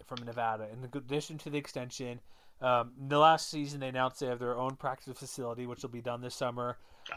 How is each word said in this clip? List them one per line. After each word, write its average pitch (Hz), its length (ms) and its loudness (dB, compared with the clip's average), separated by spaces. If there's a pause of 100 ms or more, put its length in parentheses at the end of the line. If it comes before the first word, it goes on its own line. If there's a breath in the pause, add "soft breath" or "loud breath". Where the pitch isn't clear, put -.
from 123 200 -8
Nevada. 113 440 -2
In 113 140 -10
addition 139 560 -4
to 156 100 -10
the 147 80 -2
extension, 127 600 -6 (400 soft breath)
um, 123 380 4
the 139 200 2
last 156 320 10
season 143 300 -4
they 135 80 -4
announced 131 320 0
they 139 80 0
have 123 120 0
their 123 180 0
own 131 180 -2
practice 135 420 -6
facility, 123 480 -6
which 123 160 -8
will 131 80 -8
be 120 120 -10
done 120 180 -4
this 123 160 -8
summer. 123 420 -2 (400 loud breath)